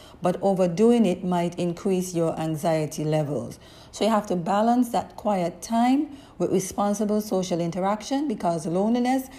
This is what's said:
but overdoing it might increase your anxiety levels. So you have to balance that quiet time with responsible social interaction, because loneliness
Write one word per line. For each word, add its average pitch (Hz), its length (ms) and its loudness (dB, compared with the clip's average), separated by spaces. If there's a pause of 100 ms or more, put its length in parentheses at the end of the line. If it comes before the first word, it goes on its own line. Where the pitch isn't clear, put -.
(220)
but 180 200 0
overdoing 196 640 4
it 180 200 0
might 175 340 0
increase 180 560 -2
your 165 240 0
anxiety 160 640 -2
levels. 147 560 -2 (320)
So - 140 -2
you 214 40 4
have 208 180 2
to 180 100 -2
balance 220 520 2
that - 280 -4
quiet 180 440 -2
time 254 560 2 (200)
with 185 140 0
responsible 202 680 0
social 190 400 -2
interaction, 202 720 -2
because 170 360 -2
loneliness 240 600 0 (120)